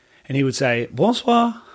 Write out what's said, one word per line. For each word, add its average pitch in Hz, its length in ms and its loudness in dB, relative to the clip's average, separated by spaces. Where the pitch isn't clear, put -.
And 135 80 -6
he 139 80 2
would 131 120 0
say, 120 360 0
"Bonsoir." 233 680 0